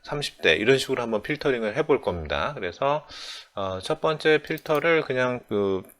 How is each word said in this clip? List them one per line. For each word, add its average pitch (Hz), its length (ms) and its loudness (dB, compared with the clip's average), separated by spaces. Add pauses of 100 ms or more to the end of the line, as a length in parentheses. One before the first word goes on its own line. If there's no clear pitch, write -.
삼십 - 400 -6
대 82 100 6
이런 110 240 4
식으로 127 240 -2
한번 113 220 -2
필터링을 117 540 -2
해볼 151 240 2
겁니다. 82 520 -2
그래서, 139 540 -2 (480)
어, 95 260 -4
첫 - 200 -4
번째 156 420 2
필터를 160 580 0
그냥 127 380 0 (100)
그 98 320 0 (180)